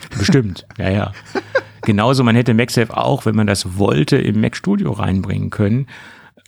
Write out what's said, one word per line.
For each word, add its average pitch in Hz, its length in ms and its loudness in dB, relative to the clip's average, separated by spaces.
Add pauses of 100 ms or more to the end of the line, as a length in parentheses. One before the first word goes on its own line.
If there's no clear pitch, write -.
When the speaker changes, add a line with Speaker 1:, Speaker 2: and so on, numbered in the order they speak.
(180)
Speaker 1:
Bestimmt, 107 480 0 (120)
ja, 95 120 -2
ja. 98 220 -2 (340)
Speaker 2:
<laughs> - 360 -6
Speaker 1:
Genauso, 117 420 2
man 117 100 4
hätte 120 200 4
MagSafe 117 420 0
auch, 123 280 -2
wenn 110 120 0
man 107 100 2
das 95 320 -2
wollte, 139 380 2
im 107 240 0
Mac 110 160 -2
Studio 196 360 -2
reinbringen 95 580 -2
können. 113 360 0 (600)